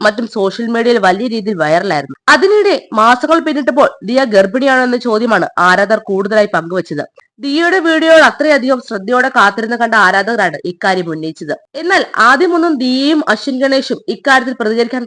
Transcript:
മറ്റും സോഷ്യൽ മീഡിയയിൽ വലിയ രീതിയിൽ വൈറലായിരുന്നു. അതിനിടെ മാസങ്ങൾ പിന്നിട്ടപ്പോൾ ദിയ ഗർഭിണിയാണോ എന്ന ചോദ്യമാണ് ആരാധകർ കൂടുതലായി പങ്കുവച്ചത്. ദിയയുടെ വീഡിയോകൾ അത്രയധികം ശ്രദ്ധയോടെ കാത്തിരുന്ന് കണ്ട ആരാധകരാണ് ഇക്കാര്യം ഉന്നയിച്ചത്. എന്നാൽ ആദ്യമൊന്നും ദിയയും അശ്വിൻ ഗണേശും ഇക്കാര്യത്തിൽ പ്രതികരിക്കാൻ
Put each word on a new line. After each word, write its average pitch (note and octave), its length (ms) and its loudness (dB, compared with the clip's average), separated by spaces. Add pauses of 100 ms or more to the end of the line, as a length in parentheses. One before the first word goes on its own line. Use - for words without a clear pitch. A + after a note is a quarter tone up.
മറ്റും G#3+ 320 -2
സോഷ്യൽ G3 320 -2
മീഡിയയിൽ A#3 320 0
വലിയ G3 280 0
രീതിയിൽ A3 300 -4
വൈറലായിരുന്നു. D#3 760 -2
അതിനിടെ F#4+ 580 2
മാസങ്ങൾ B3 460 2
പിന്നിട്ടപ്പോൾ D4 500 0 (160)
ദിയ B3+ 200 0
ഗർഭിണിയാണോ B3 580 2
എന്ന B3 140 0
ചോദ്യമാണ് A3 520 0 (100)
ആരാധകർ G3 460 2
കൂടുതലായി G3+ 500 0
പങ്കുവച്ചത്. E3+ 500 -4 (360)
ദിയയുടെ E4 380 0
വീഡിയോകൾ D#4+ 520 2
അത്രയധികം C4+ 580 0
ശ്രദ്ധയോടെ A#3 400 -2
കാത്തിരുന്ന് A3 480 0
കണ്ട A#3 180 -2
ആരാധകരാണ് G3 680 0
ഇക്കാര്യം F3+ 460 -4
ഉന്നയിച്ചത്. D#3 460 -8 (180)
എന്നാൽ E4+ 300 -2 (120)
ആദ്യമൊന്നും D#4+ 640 2
ദിയയും C4+ 500 0
അശ്വിൻ B3+ 340 -4
ഗണേശും C4+ 360 -2 (100)
ഇക്കാര്യത്തിൽ B3+ 520 -2
പ്രതികരിക്കാൻ A#3 460 -2